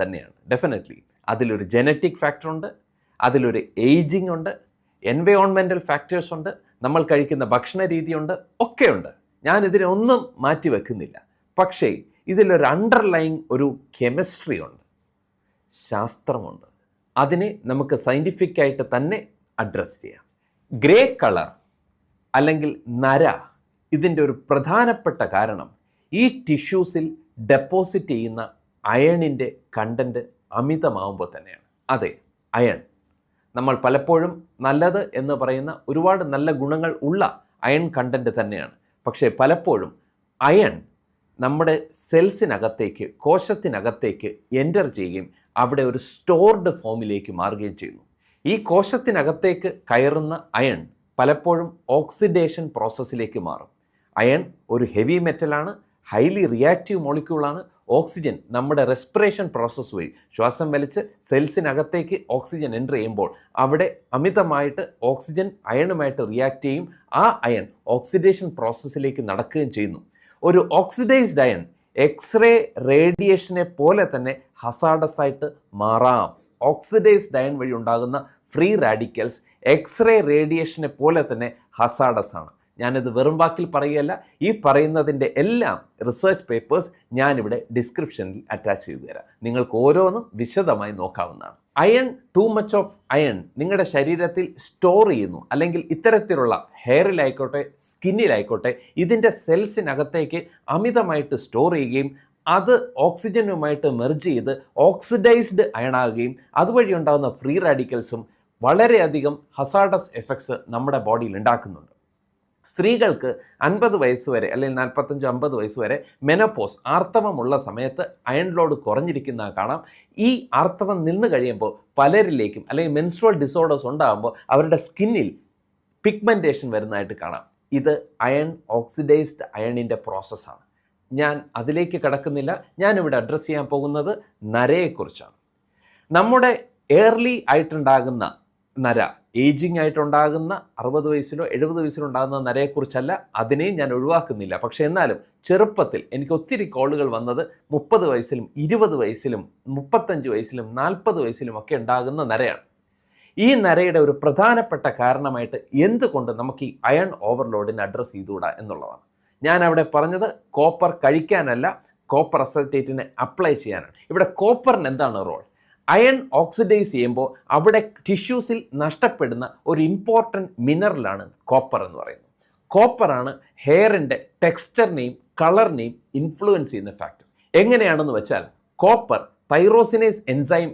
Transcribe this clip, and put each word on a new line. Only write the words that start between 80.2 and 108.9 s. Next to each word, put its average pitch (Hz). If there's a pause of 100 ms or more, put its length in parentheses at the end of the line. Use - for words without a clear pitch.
റേഡിയേഷനെ 156 (100)
പോലെ 156
തന്നെ 117 (320)
ഹസാർഡസ് 117
ആണ്. 78 (300)
ഞാനിത് 127
വെറും 143
വാക്കിൽ 165
പറയുകയല്ല, 147 (320)
ഈ 196 (160)
പറയുന്നതിൻ്റെ 143 (140)
എല്ലാം 196 (300)
റിസർച്ച് 185
പേപ്പേഴ്സ് 147 (260)
ഞാനിവിടെ 127 (200)
ഡിസ്ക്രിപ്ഷനിൽ 117 (160)
അറ്റാച്ച് 101
ചെയ്തു 65
തരാം. - (200)
നിങ്ങൾക്ക് 120 (100)
ഓരോന്നും 185 (180)
വിശദമായി 120
നോക്കാവുന്നതാണ്. 85 (300)
Iron, 247 (280)
too 196 (100)
much 214
of 196 (300)
iron 135 (220)
നിങ്ങളുടെ 185
ശരീരത്തിൽ 170 (200)
സ്റ്റോർ 185
ചെയ്യുന്നു, 98 (100)
അല്ലെങ്കിൽ 170 (140)
ഇത്തരത്തിലുള്ള 185 (320)
ഹെയറിലായിക്കോട്ടെ 139 (280)
സ്കിന്നിലായിക്കോട്ടെ 123 (320)
ഇതിൻ്റെ 220 (120)
സെൽസിനകത്തേക്ക് 165 (360)
അമിതമായിട്ട് 180 (100)
സ്റ്റോർ 139 (100)
ചെയ്യുകയും 135 (480)
അത് 202 (340)
ഓക്സിജനുമായിട്ട് 170 (100)
മെർജ് 143
ചെയ്ത് 117 (340)
ഓക്സിഡൈസ്ഡ് 226 (140)
അയൺ 131
ആകുകയും 120 (280)
അതുവഴി 220
ഉണ്ടാകുന്ന 143 (120)
ഫ്രീ 143 (100)
റാഡിക്കൽസും 123 (440)
വളരെയധികം 156 (220)